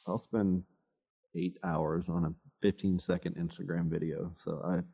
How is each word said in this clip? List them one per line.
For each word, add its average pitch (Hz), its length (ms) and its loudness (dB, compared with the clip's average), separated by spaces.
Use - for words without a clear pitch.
I'll 90 100 0
spend 98 460 2
eight 90 260 -2
hours 80 460 0
on 85 160 0
a 78 100 -2
fifteen-second 90 760 2
Instagram 85 520 -2
video, 82 460 -2
so 82 300 -6
I, 90 160 2